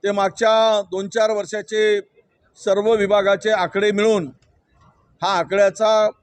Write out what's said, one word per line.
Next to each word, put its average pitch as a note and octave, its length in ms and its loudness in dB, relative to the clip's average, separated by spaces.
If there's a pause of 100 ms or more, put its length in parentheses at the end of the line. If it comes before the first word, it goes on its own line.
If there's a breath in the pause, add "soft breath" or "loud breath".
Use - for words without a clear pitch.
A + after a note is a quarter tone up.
ते G3+ 80 -2
मागच्या G#3+ 680 0
दोन F#3+ 280 -8
चार A3 220 0
वर्षाचे G#3 680 -2 (640)
सर्व G#3 300 2
विभागाचे G3+ 540 0
आकडे G3 420 0
मिळून G3+ 400 0 (880)
हा F#3+ 160 0
आकड्याचा G#3 720 2 (140)